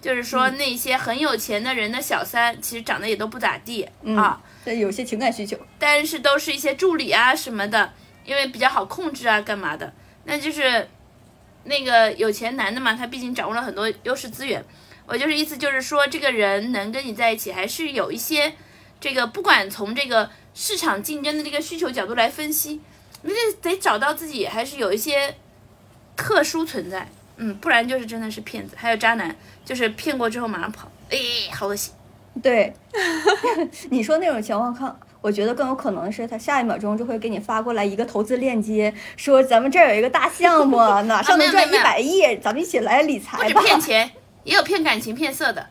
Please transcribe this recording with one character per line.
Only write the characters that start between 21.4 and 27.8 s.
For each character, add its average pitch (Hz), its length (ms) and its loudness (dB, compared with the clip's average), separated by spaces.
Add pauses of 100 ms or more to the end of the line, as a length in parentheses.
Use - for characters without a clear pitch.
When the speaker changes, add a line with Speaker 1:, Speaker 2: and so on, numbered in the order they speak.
Speaker 1:
这 294 80 -8
个 294 100 -2
需 330 160 -8
求 330 140 -2
角 220 160 -4
度 233 80 -6
来 233 120 2
分 302 240 -4
析， 302 300 -4 (400)
你 330 100 -6
得， 415 380 -2
得 381 80 -2
找 220 220 0
到 294 160 0
自 320 120 -12
己 262 200 -6
还 226 180 -6
是 277 120 -14
有 208 140 0
一 214 60 0
些 277 380 -2 (800)
特 381 280 2
殊 330 220 -2
存 180 240 -8
在， 185 180 -10 (300)
嗯， 214 200 -6
不 330 120 -6
然 240 180 4